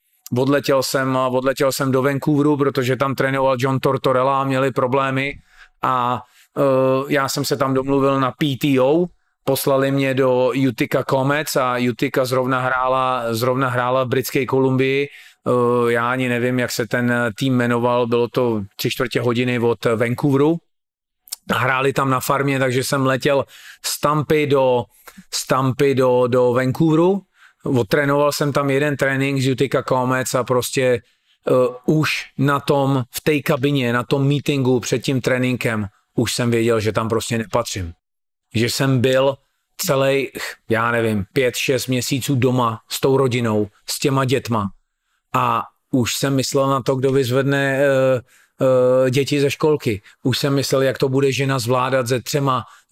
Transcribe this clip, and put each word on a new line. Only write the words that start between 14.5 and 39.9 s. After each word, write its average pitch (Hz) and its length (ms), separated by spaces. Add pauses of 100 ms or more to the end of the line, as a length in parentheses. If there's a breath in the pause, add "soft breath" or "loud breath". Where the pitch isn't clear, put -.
Eh, 120 440
já 117 200
ani 127 180
nevím, 123 300
jak 120 120
se 117 160
ten 123 260 (240)
tým 135 180
jmenoval, 123 520
bylo 120 200
to 117 360 (120)
tři - 140
čtvrtě 123 320
hodiny 123 380
od 117 260
Vancouveru. 135 720 (920)
Hráli 131 420
tam 139 160
na 127 100
farmě, 139 400
takže 131 240
jsem 135 220
letěl 131 400 (400 loud breath)
z - 140
Tampy 151 480
do, 131 380 (480 loud breath)
z - 140
Tampy 135 480
do, 127 320
do 123 260
Vancouveru. 160 680 (420 soft breath)
Odtrénoval 143 680
jsem 143 220
tam 143 160
jeden 139 280
trénink 135 440
z 135 100
Utica 131 320
Comets 127 520
a 127 80
prostě, 123 580 (460)
eh, - 40 (340)
už - 400 (120)
na 139 220
tom, 135 520
v - 100
té 151 180
kabině, 135 540
na 123 100
tom 139 240
meetingu 135 520
před 127 200
tím 131 220
tréninkem, 123 640 (280)
už 113 180
jsem 120 180
věděl, 113 280
že 104 120
tam 110 180
prostě 117 280
nepatřím. 104 560 (600)
Že 117 160
jsem 135 320
byl 131 360 (400)
celej, 135 540 (380 loud breath)